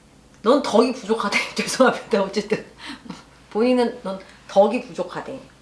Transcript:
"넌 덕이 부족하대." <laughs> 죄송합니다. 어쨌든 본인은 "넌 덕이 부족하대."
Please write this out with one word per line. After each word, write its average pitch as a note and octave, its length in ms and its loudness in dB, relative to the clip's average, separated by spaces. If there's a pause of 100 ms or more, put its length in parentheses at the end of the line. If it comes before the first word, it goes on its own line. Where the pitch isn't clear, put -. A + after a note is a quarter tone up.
(420)
"넌 B3+ 200 4
덕이 B3+ 300 4
부족하대." G#3 440 -4 (100)
<laughs> - 100 -14
죄송합니다. - 640 0
어쨌든 G3+ 420 -4 (840)
본인은 A#3+ 520 0
"넌 F#3+ 160 -8 (300)
덕이 A3 380 4
부족하대." D#3 520 -10 (240)